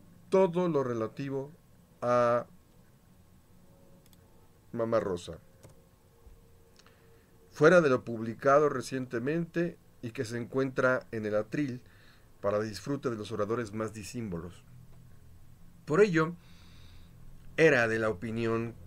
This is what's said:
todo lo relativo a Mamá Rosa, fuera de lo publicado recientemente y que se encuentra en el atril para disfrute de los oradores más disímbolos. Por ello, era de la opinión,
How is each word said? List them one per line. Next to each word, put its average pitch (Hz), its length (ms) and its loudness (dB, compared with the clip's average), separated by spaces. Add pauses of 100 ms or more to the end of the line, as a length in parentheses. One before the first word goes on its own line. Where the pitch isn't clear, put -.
(300)
todo 180 400 4
lo 143 140 2
relativo 135 680 -6 (500)
a 120 440 2 (2250)
Mamá 113 280 2
Rosa, 87 400 -6 (2000)
fuera 170 300 8
de 151 80 6
lo 127 140 2
publicado 120 680 2
recientemente 135 1080 -4 (240)
y 113 100 -8
que 123 140 -6
se 117 120 -6
encuentra 127 760 0
en 110 140 -4
el 104 100 -2
atril 123 460 -4 (600)
para 104 180 0
disfrute 123 500 -4
de 117 60 -4
los 107 160 -8
oradores 107 420 -2
más 110 200 -6
disímbolos. 98 720 -10 (1200)
Por 156 160 4
ello, 170 340 4 (1200)
era 139 300 6
de 113 120 0
la 110 100 0
opinión, 113 640 -4 (120)